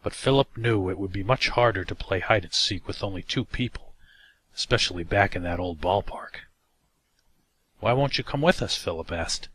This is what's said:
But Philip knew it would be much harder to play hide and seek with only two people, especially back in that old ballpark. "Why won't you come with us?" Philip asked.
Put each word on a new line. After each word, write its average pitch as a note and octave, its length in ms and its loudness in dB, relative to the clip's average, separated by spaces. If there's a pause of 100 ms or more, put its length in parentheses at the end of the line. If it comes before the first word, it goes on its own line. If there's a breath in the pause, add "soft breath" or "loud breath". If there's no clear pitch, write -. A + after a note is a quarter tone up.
But - 140 -6
Philip C#3 420 2
knew A2+ 320 2
it F#2 80 -4
would F#2+ 160 -4
be G#2 120 -4
much B2 240 2
harder A2+ 360 4
to G2+ 120 -6
play - 240 -2
hide G#2+ 240 2
and - 100 -10
seek - 320 0
with - 160 -6
only G2 220 -6
two - 220 -2
people, - 480 -4 (600 soft breath)
especially - 480 0
back G2 320 4
in F2 80 -2
that F2 160 -2
old F2 220 -4
ballpark. - 640 -2 (1400)
"Why A2+ 120 4
won't C#3 240 2
you - 60 -2
come C#3 200 -2
with E3+ 200 4
us?" G#2 140 -2
Philip E2 340 -4
asked. - 440 -4